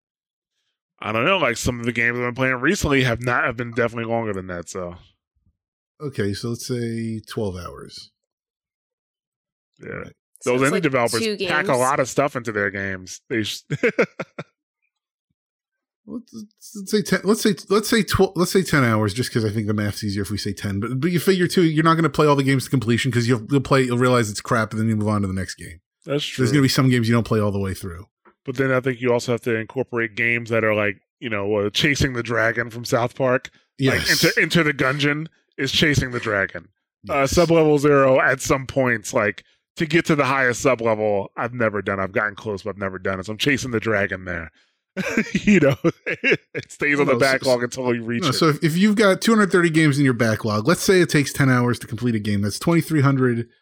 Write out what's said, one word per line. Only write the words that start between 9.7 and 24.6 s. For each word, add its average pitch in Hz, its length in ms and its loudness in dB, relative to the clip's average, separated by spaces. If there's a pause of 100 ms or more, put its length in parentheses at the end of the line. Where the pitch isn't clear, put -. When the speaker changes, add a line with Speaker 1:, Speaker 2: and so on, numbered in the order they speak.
Speaker 1:
Yeah. - 260 -12 (360)
Speaker 3:
So 123 100 -2
Speaker 1:
Those 127 100 0
Speaker 3:
it's, 135 80 2
Speaker 1:
indie - 40 0
Speaker 3:
like, 190 100 0
Speaker 1:
developers 131 360 0
Speaker 3:
two 214 180 -2 (100)
Speaker 1:
pack 156 180 -2
a - 20 -2
Speaker 3:
games. 131 120 0
Speaker 1:
lot 135 200 2
of 131 100 -2
stuff 143 260 -2
into 117 160 -6
their 101 200 -2
games. 95 580 -10
They 110 140 0
sh- - 260 -8
<laughs> - 20 -14 (2500)
Speaker 2:
Let's, - 240 -14 (420)
let's 196 160 -12
say 214 100 2
ten. 185 240 -2
Let's 220 160 0
say, 208 120 2 (160)
let's 208 200 2
say 233 120 4
twelve. 190 340 2
Let's 170 160 0
say 190 120 4
ten 143 220 2
hours, 107 280 2
just 123 200 -4
'cause 117 100 0
I 107 60 0
think 104 180 -2
the 107 60 0
math's 104 320 -2
easier 101 160 -4
if 98 100 -6
we 101 60 -4
say 104 160 -6
ten. 98 260 -6
But, 120 220 -4
but 180 100 0
you 170 80 0
figure 180 280 2
too, 175 160 2
you're 160 200 2
not 165 120 4
gonna 160 140 2
play 151 180 2
all 143 100 6
the 139 60 2
games 135 220 2
to - 40 -14
completion 120 420 2
'cause 117 160 0
you'll, 117 240 0
you'll 143 100 4
play, 135 220 2
you'll 120 140 0
realize 123 320 2
it's 104 100 -10
crap, 110 320 -2